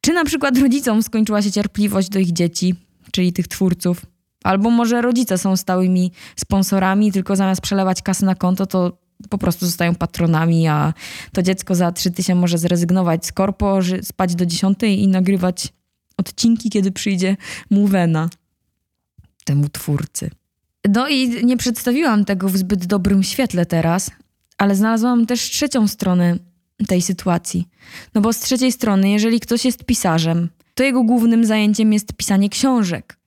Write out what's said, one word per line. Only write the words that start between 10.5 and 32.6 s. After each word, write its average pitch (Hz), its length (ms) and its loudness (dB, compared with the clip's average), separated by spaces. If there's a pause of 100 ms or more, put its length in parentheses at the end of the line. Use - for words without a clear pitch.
a 151 260 0 (380)
to 185 100 -2
dziecko 185 320 -2
za 175 180 0
trzy 175 180 -4
tysiące 180 300 0
może 175 180 0
zrezygnować 175 680 0
z - 60 -10
korpo, 196 500 0
ży-, 185 200 -4
spać 185 320 -2
do 175 120 0
dziesiątej 196 560 0
i 196 60 4
nagrywać 185 640 0 (440)
odcinki, 226 540 0
kiedy 196 220 0
przyjdzie 190 440 -2 (340)
mu 202 160 4
wena 170 420 2 (1160)
temu 143 240 0
twórcy. - 640 -6 (580)
No 240 200 2
i 254 360 0
nie 247 120 4
przedstawiłam 240 680 0
tego 190 240 -2
w 190 80 0
zbyt 185 300 -2
dobrym 196 360 2
świetle 180 440 -2
teraz, 165 440 0 (480)
ale 202 160 2
znalazłam 226 520 2
też 240 140 -2
trzecią 247 480 0
stronę 180 500 0 (480)
tej 180 160 2
sytuacji. 175 680 -4 (460)
No 214 60 2
bo 220 120 2
z - 80 -4
trzeciej 254 320 0
strony, 196 380 2
jeżeli 220 300 2
ktoś 233 240 -2
jest 254 200 -2
pisarzem, 165 640 0 (260)
to 262 100 0
jego 262 200 2
głównym 233 400 4
zajęciem 214 480 2
jest 214 200 -2
pisanie - 360 0
książek 214 800 -2